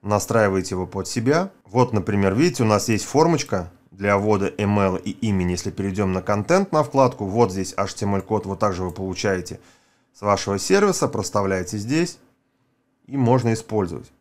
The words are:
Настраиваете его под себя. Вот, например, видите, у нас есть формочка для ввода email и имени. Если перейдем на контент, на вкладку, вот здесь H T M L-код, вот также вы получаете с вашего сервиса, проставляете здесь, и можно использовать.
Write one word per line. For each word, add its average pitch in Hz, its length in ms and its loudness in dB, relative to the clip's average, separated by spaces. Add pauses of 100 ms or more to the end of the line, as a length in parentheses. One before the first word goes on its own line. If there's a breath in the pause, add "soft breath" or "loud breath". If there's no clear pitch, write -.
Настраиваете 101 720 2
его 92 100 -4
под 95 220 -8
себя. 147 420 0 (160)
Вот, 120 260 2
например, 98 440 0
видите, 156 260 2
у 113 60 4
нас 104 220 2
есть 107 160 0
формочка 135 640 0 (180)
для 101 300 0
ввода 101 300 2
email 101 520 2
и - 80 -8
имени. 92 440 0
Если 90 180 -4
перейдем 95 420 -2
на 92 80 -2
контент, 107 500 0
на 151 120 2
вкладку, 131 420 2
вот 98 260 2
здесь 95 240 -6
H 98 200 -4
T - 100 -6
M 101 80 0
L-код, 98 320 -2
вот 95 140 -6
также 92 240 -2
вы 90 80 -4
получаете 92 680 -4 (540 soft breath)
с - 80 -20
вашего 101 380 0
сервиса, 196 480 2
проставляете 98 720 -2
здесь, 147 400 -2 (880)
и 135 100 -6
можно 123 340 2
использовать. 101 680 -4